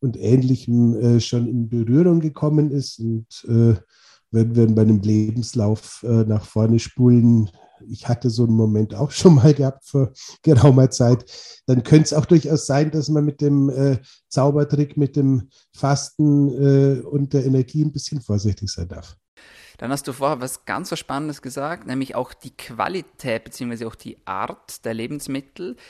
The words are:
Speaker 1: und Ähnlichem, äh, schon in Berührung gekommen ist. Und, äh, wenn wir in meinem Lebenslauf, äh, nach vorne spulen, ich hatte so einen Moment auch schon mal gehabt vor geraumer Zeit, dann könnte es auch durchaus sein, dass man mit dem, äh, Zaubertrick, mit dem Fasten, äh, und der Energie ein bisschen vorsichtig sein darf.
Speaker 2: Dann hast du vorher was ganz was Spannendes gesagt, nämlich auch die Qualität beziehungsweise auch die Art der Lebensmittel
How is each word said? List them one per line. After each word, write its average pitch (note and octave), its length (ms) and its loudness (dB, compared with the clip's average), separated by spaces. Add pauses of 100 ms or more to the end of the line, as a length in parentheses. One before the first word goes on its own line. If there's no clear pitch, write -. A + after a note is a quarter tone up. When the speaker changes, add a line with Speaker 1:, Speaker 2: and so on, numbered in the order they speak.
Speaker 1:
und A#2 160 -4
Ähnlichem, A#2+ 760 2
äh, A#2 260 2
schon A#2 280 -2
in A#2 200 -4
Berührung B2+ 520 2
gekommen D#3 500 0
ist. C3+ 300 -6
Und, A2+ 260 -6 (220)
äh, A#2 340 4 (480)
wenn A2+ 260 0
wir A#2 100 6
in A2 100 2
meinem G#2+ 260 4
Lebenslauf, G#2+ 1000 -2
äh, A2+ 220 2
nach G#2+ 200 -2
vorne A2 320 0
spulen, A#2 720 4 (400)
ich - 180 -14
hatte A#2+ 220 -2
so A#2 140 -2
einen A#2 120 2
Moment A2 380 0
auch D3 160 -4
schon - 240 4
mal C#3 220 6
gehabt C3+ 320 -4
vor C3+ 240 -2 (320)
geraumer C3 480 6
Zeit, A#2+ 340 2 (400)
dann B2+ 160 2
könnte D#3 220 4
es - 100 -4
auch D3 120 0
durchaus D#3 420 0
sein, D3 240 -2
dass D3+ 180 -4
man D3+ 160 0
mit C#3+ 160 -6
dem, C#3+ 280 0
äh, C3+ 280 0 (320)
Zaubertrick, C#3+ 640 -2
mit C#3+ 200 -2
dem C3+ 340 0 (260)
Fasten, C#3+ 760 0
äh, C#3 500 2
und C#3+ 340 -6
der C3+ 140 -2
Energie C3 360 0
ein D3 100 -4
bisschen D3 280 -10
vorsichtig G2+ 480 -4
sein F2+ 200 -10
darf. - 280 -18 (640)
Speaker 2:
Dann B2 120 -10
hast C#3 160 -8
du C3+ 60 -10
vorher C#3 280 -4
was - 240 -12
ganz C#3+ 260 -8
was E3 60 -8
Spannendes C#3+ 460 -10
gesagt, C#3 420 -10
nämlich C3 300 -8
auch B2+ 180 -8
die - 160 -20
Qualität D#3 920 -8
beziehungsweise A#2+ 420 -12
auch A2+ 80 -12
die - 320 -20
Art - 600 -12
der A2+ 100 -6
Lebensmittel C#3 800 -12 (140)